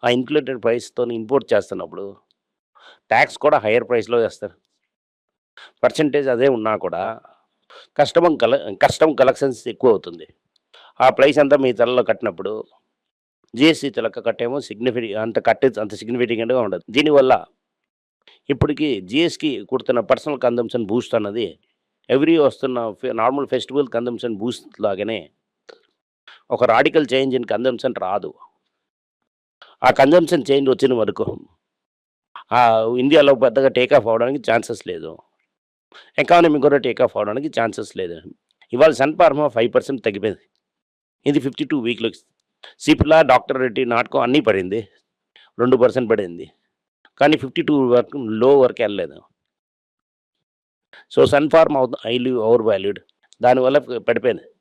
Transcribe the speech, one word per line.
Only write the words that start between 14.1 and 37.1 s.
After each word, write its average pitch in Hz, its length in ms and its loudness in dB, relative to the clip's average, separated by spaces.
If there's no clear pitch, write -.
కట్టేమో 120 340 -4
సిగ్నిఫి-, 113 580 -6
అంత 113 280 -6
కట్టే, 117 220 2
అంత 107 140 -8
సిగ్నిఫికెంట్‌గా 117 680 -4
ఉండదు. 95 280 -6
దీనివల్ల 135 440 4
ఇప్పటికీ 147 400 -2
జీఎస్టీ 147 480 -4
కుడుతున్న 120 300 -2
పర్సనల్ 135 360 -2
కన్జంప్షన్ 120 420 -4
బూస్ట్ 117 280 -4
అన్నది 104 320 -4
every 151 300 2
వస్తున్న 131 400 0
ఫె-, 127 220 -6
నార్మల్ 131 260 -2
ఫెస్టివల్ 131 460 -4
కన్జంప్షన్ 120 480 -6
బూస్ట్ 117 260 -8
లాగానే 104 380 -4
ఒక 117 160 0
రాడికల్ 143 400 2
చేంజ్ 131 240 0
in 123 100 -4
consumption 120 480 -4
రాదు. 92 260 -6
ఆ 127 80 4
కన్జంప్షన్ 151 500 4
చేంజ్ 139 200 2
వచ్చిన 127 300 2
వరకు, 104 260 -2
ఆ, - 20 4
ఇండియాలో 139 420 6
పెద్దగా 135 360 2
టేక్ 127 200 0
ఆఫ్ 110 100 2
అవ్వడానికి 117 400 0
ఛాన్సెస్ 113 400 -2
లేదు, 80 240 -12
ఎకానమీ 156 480 4
కూడా 143 200 4
టేక్ 123 200 -2
ఆఫ్ - 100 -2